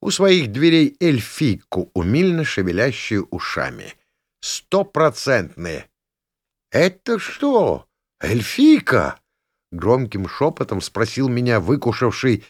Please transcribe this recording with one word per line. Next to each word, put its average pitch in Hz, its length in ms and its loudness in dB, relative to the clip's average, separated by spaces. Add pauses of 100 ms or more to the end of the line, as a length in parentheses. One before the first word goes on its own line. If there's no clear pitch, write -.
у 208 100 -4
своих 185 400 2
дверей 147 480 2
эльфийку, 120 920 -2
умильно 156 520 0
шевелящую 101 880 -2
ушами? 65 640 -8 (460)
Стопроцентные. 131 1500 -2 (800)
"Это 190 480 0
что, 190 680 -2 (320)
эльфийка?" 120 960 2 (520)
громким 101 580 0
шёпотом 131 520 -4
спросил 113 480 -2
меня 123 320 2
выкушавший 117 880 0